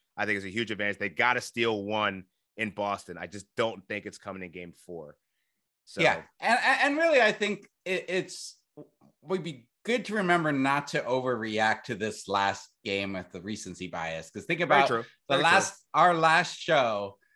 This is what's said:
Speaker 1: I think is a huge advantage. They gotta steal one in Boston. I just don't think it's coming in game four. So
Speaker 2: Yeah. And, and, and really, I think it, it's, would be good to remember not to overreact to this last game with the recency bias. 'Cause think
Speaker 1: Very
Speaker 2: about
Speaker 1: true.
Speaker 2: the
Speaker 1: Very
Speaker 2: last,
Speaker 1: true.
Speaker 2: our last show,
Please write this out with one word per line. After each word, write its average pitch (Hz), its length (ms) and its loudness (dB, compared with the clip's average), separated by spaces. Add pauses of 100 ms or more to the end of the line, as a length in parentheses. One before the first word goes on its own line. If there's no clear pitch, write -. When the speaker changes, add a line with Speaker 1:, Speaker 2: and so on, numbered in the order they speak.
(180)
Speaker 1:
I 104 100 -2
think 104 100 0
is 98 80 -8
a 95 40 -8
huge 104 200 -4
advantage. 104 300 -4
They 104 100 -4
gotta 120 320 0
steal 113 420 -2
one 101 420 -2 (320)
in 107 140 -4
Boston. 101 460 -6
I 85 80 -12
just 92 300 -14
don't 107 320 -4
think 104 180 -8
it's 98 140 -14
coming 95 240 -12
in 90 80 -14
game 87 220 -14 (120)
four. 78 300 -14 (720)
So - 160 -6
Speaker 2:
Yeah. 123 200 4 (200)
And, 226 220 2
and, 240 200 4
and 285 140 2
really, 320 240 4
I 214 100 4
think 208 360 -4 (180)
it, 180 240 -4
it's, - 460 -6 (680)
would 175 200 -4
be 135 240 -12 (180)
good 233 200 0
to 202 100 -6
remember 175 360 2
not 139 380 0
to 156 120 0
overreact 110 840 0
to 123 120 -6
this 104 320 -6
last 98 400 0 (160)
game 98 300 -2
with 92 180 -8
the 90 100 -12
recency 92 460 -10
bias. 82 420 -8
'Cause 104 160 -12
think 170 140 -2
Speaker 1:
Very 180 60 0
Speaker 2:
about 139 220 6
Speaker 1:
true. 117 160 0 (260)
Speaker 2:
the 139 60 2
Speaker 1:
Very 143 80 2
Speaker 2:
last, 175 260 6
Speaker 1:
true. - 80 -16 (160)
Speaker 2:
our 170 200 6
last 165 440 4
show, 113 600 2 (180)